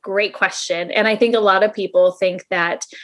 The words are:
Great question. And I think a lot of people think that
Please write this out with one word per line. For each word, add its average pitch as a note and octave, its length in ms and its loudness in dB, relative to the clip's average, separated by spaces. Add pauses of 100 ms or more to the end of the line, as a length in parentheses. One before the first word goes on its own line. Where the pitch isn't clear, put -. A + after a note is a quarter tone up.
Great G3+ 320 -2
question. F3 580 -4
And G#3+ 180 2
I G#3+ 80 0
think A#3 180 2
a A3 60 2
lot F#3+ 200 4
of G#3 120 2
people F3+ 400 2
think F#3 360 -4
that F3 360 -2 (180)